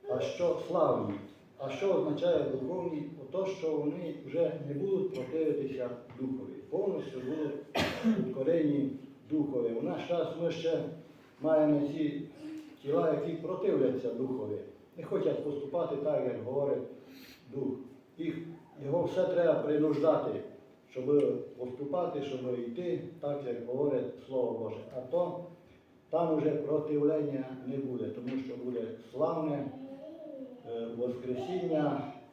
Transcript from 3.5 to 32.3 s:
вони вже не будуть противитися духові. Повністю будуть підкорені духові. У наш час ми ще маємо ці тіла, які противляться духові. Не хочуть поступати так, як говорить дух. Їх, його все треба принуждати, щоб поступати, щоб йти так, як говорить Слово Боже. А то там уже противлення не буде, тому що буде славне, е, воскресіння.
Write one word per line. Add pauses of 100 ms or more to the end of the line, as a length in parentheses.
вони (100)
вже (140)
не
будуть
противитися (300)
духові. (160)
Повністю
будуть (520)
підкорені (380)
духові.
У
наш
час (140)
ми
ще (580)
маємо
ці (600)
тіла,
які
противляться
духові. (400)
Не
хочуть
поступати
так,
як
говорить (720)
дух. (440)
Їх, (480)
його
все
треба
принуждати, (600)
щоб (520)
поступати,
щоб
йти (180)
так,
як
говорить
Слово
Боже. (160)
А
то (640)
там
уже
противлення (200)
не
буде,
тому
що (100)
буде (300)
славне, (1040)
е, (100)
воскресіння. (200)